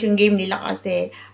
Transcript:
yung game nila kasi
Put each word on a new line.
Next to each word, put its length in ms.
yung 80
game 240
nila 320
kasi 400